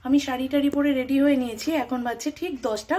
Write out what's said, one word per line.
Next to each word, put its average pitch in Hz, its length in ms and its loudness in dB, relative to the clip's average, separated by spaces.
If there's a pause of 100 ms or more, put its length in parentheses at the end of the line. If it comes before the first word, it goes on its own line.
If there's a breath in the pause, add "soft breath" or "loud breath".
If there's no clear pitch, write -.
আমি 262 160 2
শাড়ি 262 280 -4
টাড়ি 285 220 2
পরে 285 240 2
রেডি 262 300 0
হয়ে 285 200 6
নিয়েছি, 233 260 -6 (140)
এখন 247 200 -4
বাজছে 233 260 -4 (100)
ঠিক 359 120 -6 (100)
দশটা 220 380 -2